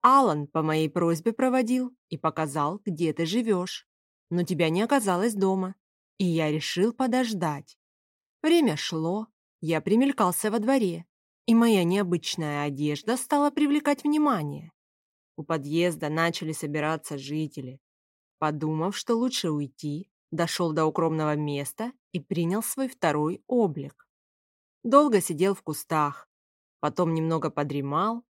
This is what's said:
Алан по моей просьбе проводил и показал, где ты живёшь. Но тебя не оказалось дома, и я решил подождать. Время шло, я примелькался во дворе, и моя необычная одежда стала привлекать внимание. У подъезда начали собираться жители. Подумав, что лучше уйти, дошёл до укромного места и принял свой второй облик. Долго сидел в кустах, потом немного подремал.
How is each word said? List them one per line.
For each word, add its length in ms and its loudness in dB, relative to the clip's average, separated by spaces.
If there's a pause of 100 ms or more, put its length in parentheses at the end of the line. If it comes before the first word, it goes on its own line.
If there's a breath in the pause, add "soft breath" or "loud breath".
Алан 460 6
по 160 -2
моей 260 2
просьбе 460 0
проводил 600 0 (140)
и 80 -10
показал, 680 -2
где 260 -2
ты 140 -2
живёшь. 600 -2 (440)
Но 140 0
тебя 260 0
не 120 0
оказалось 520 0
дома, 400 0 (440)
и 60 0
я 260 2
решил 420 0
подождать. 840 -2 (680)
Время 340 4
шло, 500 -4 (340)
я 200 0
примелькался 680 2
во 100 0
дворе, 440 0 (420)
и 80 6
моя 280 6
необычная 840 0
одежда 520 -2
стала 340 2
привлекать 540 0
внимание. 680 0 (640)
У 60 -12
подъезда 680 -2
начали 440 -2
собираться 680 -4
жители. 640 -8 (580)
Подумав, 580 -2
что 200 -2
лучше 340 -2
уйти, 600 -6 (200)
дошёл 420 -2
до 140 2
укромного 480 0
места 580 -6 (200)
и 80 -4
принял 420 -2
свой 260 -4
второй 580 -2
облик. 640 -2 (760)
Долго 360 6
сидел 340 0
в 80 -14
кустах, 680 -4 (500)
потом 360 0
немного 360 0
подремал. 800 -2